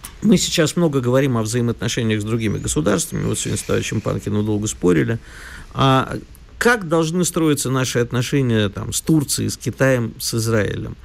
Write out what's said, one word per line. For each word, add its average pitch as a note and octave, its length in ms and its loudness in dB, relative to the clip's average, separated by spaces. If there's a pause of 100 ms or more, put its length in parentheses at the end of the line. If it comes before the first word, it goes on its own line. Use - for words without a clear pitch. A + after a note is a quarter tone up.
(220)
мы G3 160 6
сейчас - 360 0
много D#3 260 2
говорим B2+ 360 2
о A2+ 60 0
взаимоотношениях A2+ 800 -2
с - 20 -6
другими A2 340 -2
государствами, D#3+ 680 0
вот A2 120 -2
сегодня - 200 -4
с - 40 -8
товарищем G#2 380 -2
Панкиным G#2 440 -2
долго G#2+ 220 -2
спорили. C3+ 520 2 (560)
А C3 420 2 (400)
как A3+ 320 2
должны E3 360 2
строиться D3+ 460 0
наши B2+ 300 0
отношения A#2+ 680 2
там, - 220 -8
с - 100 -4
Турцией, C3+ 480 2
с - 60 -8
Китаем, B2 640 0
с - 160 -6
Израилем? A2+ 720 -2